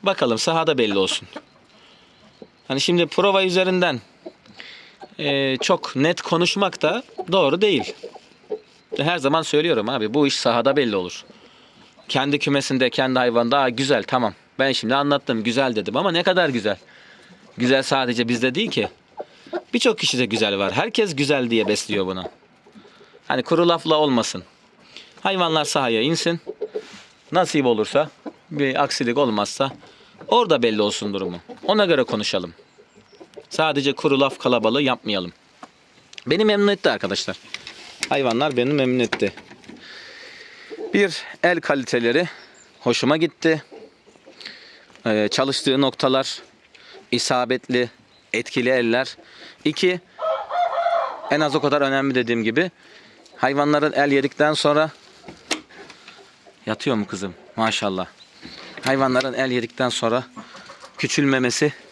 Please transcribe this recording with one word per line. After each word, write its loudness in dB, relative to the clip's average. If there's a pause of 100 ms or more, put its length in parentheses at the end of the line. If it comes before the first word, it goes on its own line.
Bakalım 2
sahada 2
belli 2
olsun. 0 (1400)
Hani -2
şimdi 2
prova 2
üzerinden, 0 (1200)
e, 0
çok -2
net 2
konuşmak 0
da 0 (280)
doğru 2
değil. 0 (1040)
Her 0
zaman 2
söylüyorum 0
abi, -2
bu 4
iş 0
sahada 2
belli 2
olur. -4 (880)
Kendi 0
kümesinde, 0
kendi 0
hayvanında, 2
"Aa, 2
güzel, 0
tamam. 0 (260)
Ben 2
şimdi 0
anlattım, 0
güzel." 0
dedim -4
ama 0
ne 0
kadar 2
güzel? -2 (800)
Güzel 2
sadece 0
bizde 0
değil -2
ki. -2 (840)
Birçok 2
kişide 0
güzel 0
var. 0
Herkes 0
güzel 0
diye 2
besliyor -2
bunu. -6 (1040)
Hani 0
kuru 2
lafla 2
olmasın. 0 (800)
Hayvanlar 0
sahaya 0
insin. 0 (920)
Nasip 2
olursa, 2 (420)
bir 0
aksilik -2
olmazsa 0 (560)
orada 4
belli 2
olsun -2
durumu. -4 (260)
Ona 2
göre 4
konuşalım. -4 (960)
Sadece 0
kuru 2
laf 2
kalabalığı 2
yapmayalım. -2 (920)
Beni 2
memnun 4
etti 2
arkadaşlar. -4 (720)
Hayvanlar 0
beni 2
memnun 2
etti. -2 (1600)
Bir, 0 (220)
el 2
kaliteleri 0 (520)
hoşuma 2
gitti. 0 (1400)
Ee, 2
çalıştığı 0
noktalar 0 (720)
isabetli, 0 (440)
etkili -2
eller. 0 (480)
İki, 0 (1300)
en 2
az 0
o 0
kadar 2
önemli 0
dediğim 0
gibi, 0 (640)
hayvanların 2
el 2
yedikten 2
sonra, 2 (1800)
yatıyor -2
mu -2
kızım? -8 (220)
Maşallah. -2 (800)
Hayvanların 2
el -2
yedikten -2
sonra 0 (760)
küçülmemesi 0 (180)